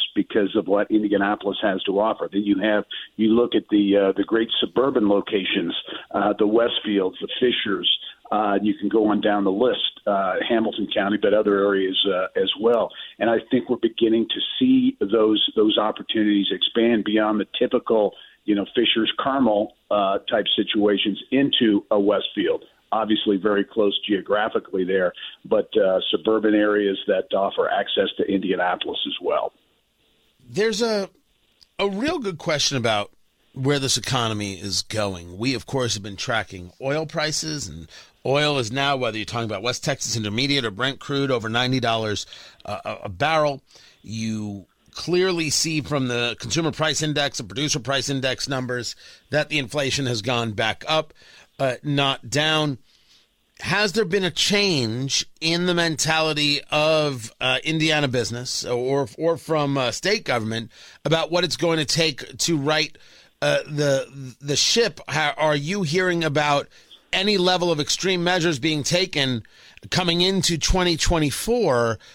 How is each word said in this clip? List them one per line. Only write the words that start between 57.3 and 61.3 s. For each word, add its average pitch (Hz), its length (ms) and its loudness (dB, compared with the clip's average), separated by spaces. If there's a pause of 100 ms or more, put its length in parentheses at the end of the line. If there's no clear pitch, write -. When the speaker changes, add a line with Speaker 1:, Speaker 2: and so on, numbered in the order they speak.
Speaker 2:
uh, 131 240 0
Indiana 156 420 0
business 120 560 -4
or, 127 540 -2
or 165 180 0
from, 143 420 -2
uh, 123 140 0
state 147 320 -2
government 113 480 -4 (320)
about 156 260 0
what 175 140 2